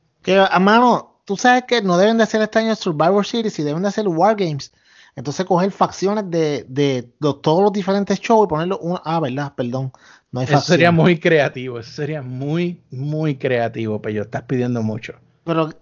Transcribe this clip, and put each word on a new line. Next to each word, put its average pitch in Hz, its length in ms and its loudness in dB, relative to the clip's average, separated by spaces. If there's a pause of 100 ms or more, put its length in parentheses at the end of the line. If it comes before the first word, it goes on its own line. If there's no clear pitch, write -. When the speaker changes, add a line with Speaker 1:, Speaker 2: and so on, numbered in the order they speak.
(220)
Speaker 1:
Que, 185 120 0
hermano, 196 920 4
tú 196 100 -4
sabes 247 320 4
que 240 140 2
no 180 160 2
deben 220 180 4
de 226 80 4
hacer 214 160 0
este 214 200 0
año 226 140 0
Survivor 180 520 0
Series, 220 320 -4
y 160 40 -4
deben 147 200 -4
de 202 60 -2
hacer 208 200 -2
War 180 280 2
Games. 160 360 -4 (440)
Entonces 143 300 -6
coger 185 240 2
facciones 196 580 -2
de, 156 380 -2
de, 131 360 0 (180)
de 143 200 0
todos 160 220 2
los 202 100 4
diferentes 196 460 -2
shows 220 280 4
y - 20 -2
ponerlo 170 300 -4
uno, 175 260 -6
ah, 165 160 -2
verdad, 139 340 -4
perdón, 131 380 -4 (400)
no 123 80 -4
hay 131 60 -2
Speaker 2:
Eso 147 140 2
sería 170 280 4
Speaker 1:
facción. 165 160 4
Speaker 2:
muy 170 160 4
creativo, 131 580 0
eso 113 140 -16
sería 151 280 -8
muy, 147 680 -6
muy 147 460 -4
creativo, 117 680 -2
pero 107 200 -4
estás - 200 -8
pidiendo 123 400 -2
mucho. 110 320 -8 (300)
Speaker 1:
Pero 160 260 -2 (120)